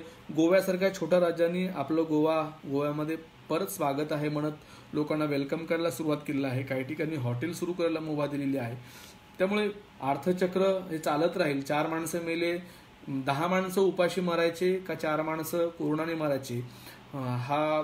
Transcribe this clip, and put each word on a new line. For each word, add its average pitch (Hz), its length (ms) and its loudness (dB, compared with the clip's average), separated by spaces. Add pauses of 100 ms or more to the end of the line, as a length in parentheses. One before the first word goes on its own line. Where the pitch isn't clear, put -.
(360)
गोव्यासारख्या 185 580 4
छोट्या 175 260 2
राज्यांनी 170 460 2
आपलं 160 420 0
गोवा, 156 420 2 (200)
गोव्यामध्ये 147 460 -2 (320)
परत 165 180 0
स्वागत 151 460 -2
आहे 151 160 0
म्हणत 151 240 0 (400)
लोकांना 151 320 0
welcome 143 400 -2
करायला 165 260 0
सुरुवात 156 260 0 (100)
केलेलं 139 220 0
आहे. 131 140 0
काही 131 200 -2
ठिकाणी 156 340 -4
hotel 123 360 -2
सुरू 175 200 -4
करायला 165 280 0
मुभा 151 260 -2
दिलेली 139 300 -2
आहे. 120 200 -4 (640)
त्यामुळे 208 300 2 (320)
अर्थचक्र 185 880 2
हे 160 80 -4
चालत 165 380 2
राहील. 147 260 0
चार 147 240 0
माणसं 165 360 -2
मेले, 170 360 0 (500)
दहा 139 380 0
माणसं 185 340 2
उपाशी 180 400 4
मरायचे 170 560 2
का 185 180 -6
चार 156 280 0
माणसं 160 460 0
कोरोनाने 160 460 -2
मरायचे, 135 500 -2 (500)
अ, - 20 -8
हा 139 680 0